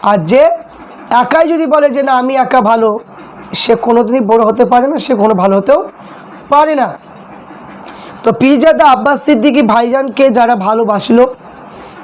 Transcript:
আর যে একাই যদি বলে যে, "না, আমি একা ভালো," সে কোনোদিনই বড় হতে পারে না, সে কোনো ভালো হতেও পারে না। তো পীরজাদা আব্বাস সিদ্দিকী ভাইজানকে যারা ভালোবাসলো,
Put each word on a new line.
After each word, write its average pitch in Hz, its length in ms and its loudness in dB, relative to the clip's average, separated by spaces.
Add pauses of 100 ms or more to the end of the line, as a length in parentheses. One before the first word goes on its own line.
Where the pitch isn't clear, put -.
আর 208 160 0
যে 233 320 2 (600)
একাই 247 380 0
যদি 320 180 -2
বলে 294 240 0
যে, 269 140 -4
"না, 277 80 -2
আমি 254 240 -2
একা 254 260 0
ভালো," 220 380 0 (540)
সে - 220 -2
কোনোদিনই 233 440 0
বড় 226 260 0
হতে 226 200 0
পারে 247 220 0
না, 302 100 -4
সে - 180 -2
কোনো 214 180 0
ভালো 196 240 0
হতেও 262 320 0 (600)
পারে 302 260 2
না। 240 180 -4 (1300)
তো 226 80 0
পীরজাদা 302 540 2
আব্বাস 254 400 0
সিদ্দিকী 277 360 2
ভাইজানকে 240 680 0
যারা 233 260 2
ভালোবাসলো, 220 800 0 (680)